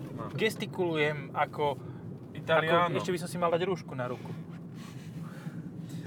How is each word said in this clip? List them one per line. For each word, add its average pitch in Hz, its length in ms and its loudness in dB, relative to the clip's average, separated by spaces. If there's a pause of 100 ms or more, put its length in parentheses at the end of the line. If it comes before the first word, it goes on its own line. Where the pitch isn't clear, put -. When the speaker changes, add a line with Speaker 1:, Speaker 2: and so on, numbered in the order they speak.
(140)
Speaker 1:
No. 113 180 -6
Speaker 2:
gestikulujem 160 1000 0
ako, 147 420 2 (560)
Speaker 1:
Italiano. 160 560 6
Speaker 2:
ako, 160 100 2
ešte 165 140 0
by 180 80 2
som 170 80 -4
si - 80 -6
mal 175 160 4
dať 170 160 4
rúšku 185 240 0
na 127 160 -2
ruku. 120 220 -6 (1800)